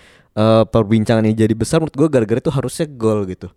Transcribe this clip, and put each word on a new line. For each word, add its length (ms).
eh, 320
perbincangan 580
ini 100
jadi 180
besar 280
menurut 180
gue 120
gara-gara 320
itu 80
harusnya 400
gol 360
gitu. 300